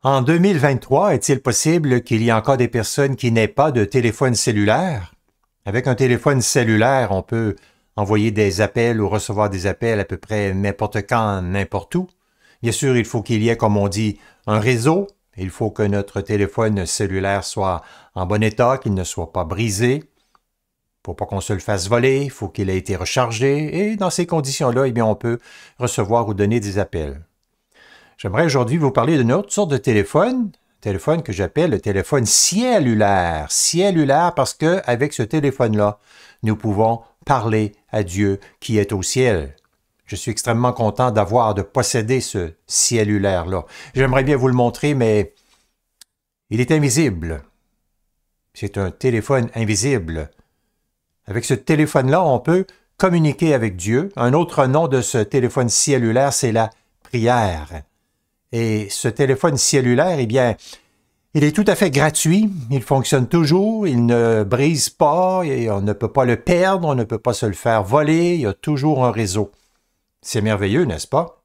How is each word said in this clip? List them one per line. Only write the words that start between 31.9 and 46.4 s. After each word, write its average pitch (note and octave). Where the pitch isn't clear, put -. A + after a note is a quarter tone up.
cielulaire. G#2+
Cielulaire E3
parce C3
que, F3
avec B2
ce B2
téléphone-là, G#2+
nous G#2+
pouvons A2
parler A2
à G#2+
Dieu G2
qui A2
est G2+
au F#2+
ciel. F2+
Je -
suis A#2
extrêmement A#2+
content A#2+
d'avoir, G#2+
de F#2+
posséder B2
ce E2+
cielulaire-là. G2
J'aimerais C3
bien C#3
vous B2+
le B2
montrer, B2
mais A2